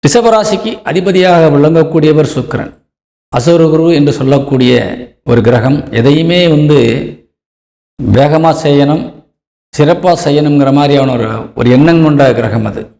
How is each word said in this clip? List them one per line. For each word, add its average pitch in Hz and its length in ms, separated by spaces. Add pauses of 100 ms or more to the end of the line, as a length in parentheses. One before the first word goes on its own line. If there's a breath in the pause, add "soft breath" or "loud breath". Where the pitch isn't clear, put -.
ரிஷபராசிக்கு 220 680 (120)
அதிபதியாக 180 640
விளங்கக்கூடியவர் 151 840
சுக்கிரன், 110 400 (600)
அசுர 165 400
குரு 160 220
என்று 143 180
சொல்லக்கூடிய 135 600 (580)
ஒரு 117 140
கிரகம். 120 340 (140)
எதையுமே 156 480 (140)
வந்து 147 240 (1200)
வேகமா 147 520 (120)
செய்யணும், 143 420 (680)
சிறப்பா 170 400 (100)
செய்யணுங்கிற 143 480
மாதிரியான 139 440
ஒரு, 113 120 (280)
ஒரு 120 140
எண்ணம் 160 340
கொண்ட 143 300
கிரகம் 113 360
அது. 104 120 (180)